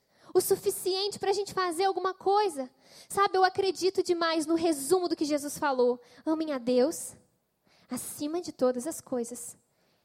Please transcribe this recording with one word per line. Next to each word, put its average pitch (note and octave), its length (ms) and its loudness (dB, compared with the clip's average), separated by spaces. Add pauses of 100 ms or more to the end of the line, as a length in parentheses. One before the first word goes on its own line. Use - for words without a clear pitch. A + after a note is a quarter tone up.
(320)
O F#4 80 4
suficiente F#4+ 800 -2
pra F#4 140 0
gente G4 200 -2
fazer F4+ 320 0
alguma F#4 300 0
coisa? F#4 560 0 (380)
Sabe, G4 280 2
eu F#4+ 60 6
acredito F#4 640 2
demais E4 420 0
no E4 80 2
resumo E4 540 2
do E4 80 -2
que - 80 -2
Jesus C#4+ 340 -2
falou. B3 420 2 (240)
Amem D#4 280 0
a C4+ 60 -2
Deus B3+ 580 0 (760)
acima D4+ 500 -6
de E4+ 120 -10
todas B3 340 0
as D#4+ 140 -8
coisas - 560 -8 (480)